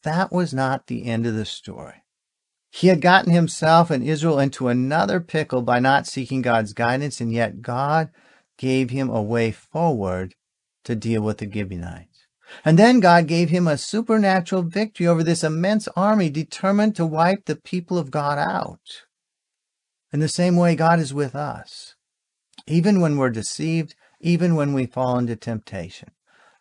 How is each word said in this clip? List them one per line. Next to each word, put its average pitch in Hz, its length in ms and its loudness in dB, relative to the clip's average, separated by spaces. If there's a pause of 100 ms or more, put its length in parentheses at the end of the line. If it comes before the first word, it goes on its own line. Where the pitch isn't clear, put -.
that 165 280 -2
was 175 220 -2
not 135 340 -4
the 120 180 -8
end 117 200 -2
of 113 100 -2
the 107 100 -4
story. - 600 -16 (640)
He - 180 0
had 175 140 4
gotten 180 320 4
himself 165 580 2
and 135 100 -2
Israel 151 380 0
into 135 300 0
another 156 500 0
pickle 156 420 -4
by 120 180 0
not 135 280 2
seeking 131 340 -6
God's 113 300 0
guidance, 127 480 -4
and 117 140 -4
yet 113 280 -2
God 143 500 -2 (460)
gave 131 340 0
him 131 180 -4
a 113 120 -2
way 113 300 0
forward 101 840 -4 (500)
to 120 100 -4
deal 110 260 -2
with 107 180 -4
the 104 120 -10
Gibeonites. 87 560 -10 (580)
And 160 120 6
then 240 220 8
God 175 280 6
gave 165 220 0
him 175 160 2
a 151 120 0
supernatural 196 880 0
victory 180 440 -2
over 170 160 4
this 165 200 0
immense 175 520 0
army 196 340 2
determined 196 680 0
to 165 80 0
wipe 165 400 0
the 151 100 -4
people 180 420 -6
of 143 140 -4
God 143 260 -2
out. - 640 -6 (1080)
In 143 80 -4
the 156 80 0
same 175 300 2
way, 175 180 4
God 165 240 4
is 139 140 -4
with 139 200 -4
us, 131 640 -12 (720)
even 175 320 2
when 156 160 2
we're 131 140 2
deceived, 156 640 -6 (240)
even 170 360 0
when 143 180 0
we 131 120 0
fall 127 320 -2
into 117 200 -4
temptation. 107 720 -10 (500)